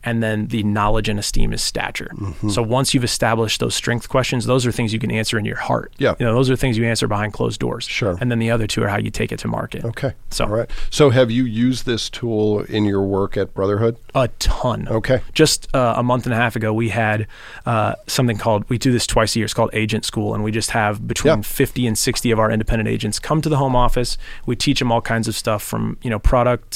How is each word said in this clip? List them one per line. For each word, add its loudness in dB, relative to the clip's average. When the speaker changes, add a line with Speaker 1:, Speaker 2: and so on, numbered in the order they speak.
Speaker 1:
and 0
then -2
the -2
knowledge 2
and -2
esteem 2
is -4
stature. -4
Speaker 2:
Mm-hmm. -4
Speaker 1:
So 0
once 2
you've 4
established 0
those 0
strength -2
questions, 0
those 2
are 2
things 0
you -2
can -2
answer -2
in -2
your -4
heart. -4
Speaker 2:
Yeah. 2
Speaker 1:
You 0
know, 2
those 4
are 4
things 0
you 2
answer 0
behind -2
closed -4
doors. -4
Speaker 2:
Sure. -2
Speaker 1:
And 0
then 0
the 0
other 2
two -2
are 0
how 0
you -2
take -2
it -6
to -6
market. -6
Speaker 2:
Okay. -4
Speaker 1:
So 0
Speaker 2:
All -2
right. -2
So 6
have 4
you 2
used 0
this -4
tool 0
in -2
your 2
work 0
at -2
Brotherhood? 2
Speaker 1:
A 2
ton. 0
Speaker 2:
Okay. 0
Speaker 1:
Just, 4
uh, 2
a 0
month 0
and -2
a 0
half 0
ago, 0
we 0
had, 0
uh, 0
something 2
called, 0
we 0
do 2
this 2
twice 2
a 0
year, 0
it's -6
called 0
Agent 0
School, -4
and -2
we -2
just -2
have 0
between 2
Speaker 2:
Yeah. -2
Speaker 1:
fifty 0
and 0
sixty 0
of 2
our 4
independent 0
agents -2
come 0
to -2
the 2
home 2
office. 2
We 0
teach 0
'em 2
all 4
kinds -2
of -4
stuff -2
from, -4
you -6
know, -2
product 2